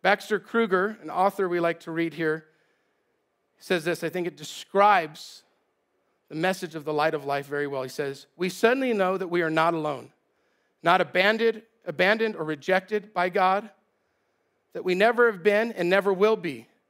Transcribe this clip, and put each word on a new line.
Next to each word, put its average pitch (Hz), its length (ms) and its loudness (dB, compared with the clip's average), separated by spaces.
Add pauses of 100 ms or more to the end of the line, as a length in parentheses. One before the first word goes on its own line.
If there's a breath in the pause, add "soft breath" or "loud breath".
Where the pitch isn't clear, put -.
Baxter 202 380 0
Kruger, 214 600 -2
an 156 80 -16
author 190 400 -2
we 175 100 -2
like 170 220 -2
to 170 100 -14
read 165 220 -4
here, 160 320 -4 (1120)
says 175 260 -2
this. 170 180 -4
I 170 60 -6
think 170 200 -6
it 165 100 -10
describes 175 1040 0 (880)
the 143 60 -14
message 180 400 -4
of 147 100 -10
the 151 80 -4
light 156 200 2
of 143 120 -2
life 139 220 -4
very 143 200 -4
well. 135 160 -6
He 131 60 -8
says, 139 360 -8 (120)
"We 180 100 -2
suddenly 247 460 2
know 190 240 0
that 185 100 -6
we 175 140 0
are 165 80 0
not 160 240 2
alone, 151 400 -6 (680)
not 180 200 4
abandoned, 214 600 0 (220)
abandoned 208 520 0
or 160 80 -6
rejected 185 680 -2
by 180 140 0
God, 190 420 0 (1000)
that 175 140 -10
we 180 100 0
never 233 340 4
have 185 140 -8
been 214 300 2
and 175 160 0
never 196 240 2
will 208 240 2
be, 143 320 -10 (200)